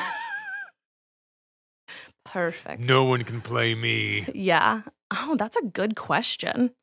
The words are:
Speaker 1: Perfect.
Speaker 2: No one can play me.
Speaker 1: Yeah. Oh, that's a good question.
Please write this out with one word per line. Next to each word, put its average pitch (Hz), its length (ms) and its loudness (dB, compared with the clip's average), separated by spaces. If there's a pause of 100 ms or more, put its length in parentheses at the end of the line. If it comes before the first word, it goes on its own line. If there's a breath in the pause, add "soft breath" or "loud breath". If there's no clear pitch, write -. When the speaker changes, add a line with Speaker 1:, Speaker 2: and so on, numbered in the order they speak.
(2250 loud breath)
Speaker 1:
Perfect. - 580 -4
Speaker 2:
No 131 220 6
one 127 200 4
can 117 160 -6
play 117 340 0
me. 110 600 -2
Speaker 1:
Yeah. 196 480 4 (300)
Oh, 262 260 -2
that's 214 180 -2
a 427 80 2
good 208 320 -2
question. - 760 0 (100)